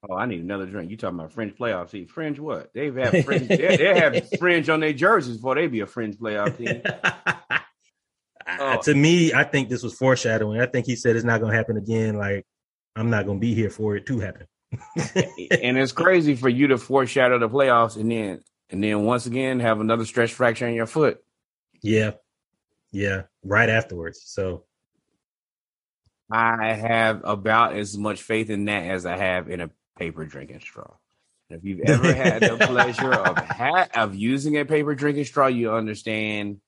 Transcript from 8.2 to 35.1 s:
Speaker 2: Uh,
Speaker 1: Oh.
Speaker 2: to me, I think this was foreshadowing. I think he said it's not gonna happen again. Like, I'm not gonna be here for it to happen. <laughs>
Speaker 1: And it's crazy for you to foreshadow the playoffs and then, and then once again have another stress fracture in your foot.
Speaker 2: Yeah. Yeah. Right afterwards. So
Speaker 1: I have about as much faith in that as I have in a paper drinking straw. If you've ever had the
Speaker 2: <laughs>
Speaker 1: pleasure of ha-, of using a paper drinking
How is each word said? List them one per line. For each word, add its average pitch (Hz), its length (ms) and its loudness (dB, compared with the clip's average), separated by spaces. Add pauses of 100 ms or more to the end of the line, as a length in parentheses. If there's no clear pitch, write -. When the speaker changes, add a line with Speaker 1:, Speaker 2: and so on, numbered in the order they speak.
Speaker 2:
Uh, 127 300 -2
Speaker 1:
Oh. - 40 -2
Speaker 2:
to 147 140 2
me, 165 360 6
I 135 120 2
think 139 260 -2
this 123 140 -6
was 117 100 -8
foreshadowing. 113 680 0
I 127 60 2
think 123 220 -2
he 123 80 0
said 113 200 2
it's 113 80 0
not 117 160 2
gonna 110 160 0
happen 110 220 -2
again. 110 400 -2
Like, 101 300 -4 (480)
I'm 113 160 0
not 104 160 0
gonna 101 100 -2
be 113 160 0
here 107 160 0
for 107 260 -4
it 101 120 -8
to 127 140 -2
happen. - 260 -10 (240)
<laughs> - 240 -12 (680)
Speaker 1:
And 127 160 0
it's 131 140 0
crazy 165 440 4
for 123 140 2
you 127 180 4
to 131 120 4
foreshadow 127 580 2
the 117 100 2
playoffs 120 480 4
and 110 160 -2
then, 107 300 -4 (300)
and 95 120 -2
then 107 200 0
once 120 240 0
again 131 320 -2
have 113 200 2
another 113 240 0
stress 117 280 0
fracture 120 360 0
in 117 60 -2
your 113 140 -2
foot. 147 320 0 (640)
Speaker 2:
Yeah. 107 300 2 (800)
Yeah. 98 320 -4 (200)
Right 107 260 2
afterwards. 92 560 -4
So 90 400 -6 (1700)
Speaker 1:
I 113 420 2
have 113 520 2
about 104 500 2
as 104 240 -6
much 104 240 -4
faith 110 260 -2
in 101 160 -2
that 104 240 -2
as 92 160 -4
I 87 100 -4
have 92 360 -2
in 87 100 -8
a 82 80 -8 (260)
paper 80 300 -10
drinking 67 360 -18
straw. - 300 -20 (600)
If 82 120 -16
you've 95 180 -6
ever 151 340 4
had 131 260 2
the 143 160 2
Speaker 2:
<laughs> 208 80 4
Speaker 1:
pleasure 123 480 0
of 92 240 0
ha-, 160 560 0
of 107 220 -2
using 135 420 -2
a 143 80 -2
paper 147 300 0
drinking 143 300 -2